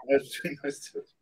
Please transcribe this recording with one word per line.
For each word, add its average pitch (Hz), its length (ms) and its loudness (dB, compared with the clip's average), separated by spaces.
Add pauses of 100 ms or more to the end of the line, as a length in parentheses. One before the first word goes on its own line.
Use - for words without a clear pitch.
(100)
I 139 60 8
was 135 140 2
between 147 320 -6
those 143 180 -4
two. - 220 -10 (200)